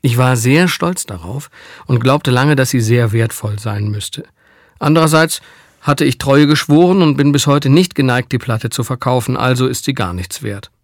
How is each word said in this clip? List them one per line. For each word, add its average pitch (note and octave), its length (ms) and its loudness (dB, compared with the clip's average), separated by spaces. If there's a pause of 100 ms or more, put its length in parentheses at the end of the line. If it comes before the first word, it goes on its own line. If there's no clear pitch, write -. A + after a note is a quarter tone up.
Ich A#2 160 0
war B2+ 200 2
sehr C3+ 300 2
stolz - 380 -4
darauf G2 440 -12 (360)
und B2 140 0
glaubte C3 320 0
lange, C3+ 240 2
dass C3 140 0
sie C3 100 0
sehr A2+ 320 2
wertvoll A2 480 -4
sein G#2 300 -6
müsste. - 340 -10 (560)
Andererseits D#3+ 640 2 (400)
hatte C#3+ 240 0
ich C3+ 120 0
Treue C#3+ 300 4
geschworen E3 540 4
und D3 160 2
bin C#3+ 140 2
bis C#3+ 160 0
heute C#3+ 220 2
nicht F3+ 260 4
geneigt, B2+ 360 0
die B2+ 60 -2
Platte A2+ 320 -4
zu A#2+ 140 -6
verkaufen, B2+ 540 -2
also B2+ 300 0
ist B2+ 180 -6
sie C#3 80 -2
gar F#2+ 200 -4
nichts F2+ 280 -10
wert. G2+ 300 -12 (120)